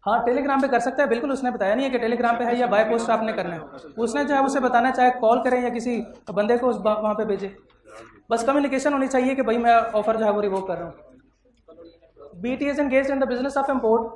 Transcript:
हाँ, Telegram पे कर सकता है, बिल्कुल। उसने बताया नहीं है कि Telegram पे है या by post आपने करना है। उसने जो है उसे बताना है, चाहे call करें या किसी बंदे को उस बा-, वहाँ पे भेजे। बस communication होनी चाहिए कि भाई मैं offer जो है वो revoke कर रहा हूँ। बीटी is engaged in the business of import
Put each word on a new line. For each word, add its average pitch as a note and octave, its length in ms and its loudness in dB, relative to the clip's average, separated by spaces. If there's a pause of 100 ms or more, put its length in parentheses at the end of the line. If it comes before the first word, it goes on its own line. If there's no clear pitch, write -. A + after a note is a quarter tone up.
हाँ, A#3 200 2
Telegram C4+ 360 0
पे C#4 60 0
कर A#3+ 120 2
सकता C4+ 240 0
है, C#4 60 0
बिल्कुल। A#3+ 220 0
उसने C4 200 -2
बताया G#3 240 0
नहीं C4 100 -2
है C4 60 -2
कि B3 80 -2
Telegram A#3 400 0
पे A#3+ 60 -2
है A#3+ 140 0
या A#3+ 100 2
by G#3 200 4
post A#3 200 -2
आपने A3 240 0
करना F3 220 -6
है। D#3+ 60 -10 (420)
उसने A#3+ 220 -2
जो C#4+ 100 0
है C4+ 100 4
उसे C4+ 140 0
बताना A#3+ 280 2
है, B3+ 80 0
चाहे B3+ 240 6
call A#3 240 4
करें B3 200 2
या B3 60 -2
किसी A#3 280 -4 (340)
बंदे G#3 260 2
को B3+ 100 0
उस A3+ 120 0
बा-, G#3+ 240 0
वहाँ G#3+ 120 0
पे G#3+ 100 -2
भेजे। G3 300 -6 (760)
बस A#3 120 0
communication C#4 500 0
होनी C4+ 140 0
चाहिए B3+ 280 2
कि C4+ 60 -2
भाई A3+ 180 0
मैं A#3 160 4 (180)
offer G#3+ 240 0
जो A3 80 0
है G#3 60 2
वो G#3 100 0
revoke F#3+ 260 -2
कर F3 100 -4
रहा - 100 -10
हूँ। - 60 -16 (1500)
बीटी C4 300 -4
is C#4 80 -4
engaged C4+ 360 2
in C4+ 80 0
the C4 60 -2
business C4 320 -2
of C#4 80 -2
import A3+ 460 2